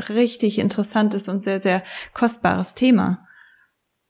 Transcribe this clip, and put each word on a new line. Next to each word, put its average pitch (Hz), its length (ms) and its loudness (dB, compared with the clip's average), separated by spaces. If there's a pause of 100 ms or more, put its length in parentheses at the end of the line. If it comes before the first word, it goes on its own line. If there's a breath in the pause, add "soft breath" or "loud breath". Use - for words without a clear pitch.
richtig 220 500 0
interessantes 202 680 0
und 190 140 -4
sehr, 196 180 -2
sehr 185 220 0 (300 loud breath)
kostbares 185 600 0
Thema. 190 460 2 (880 soft breath)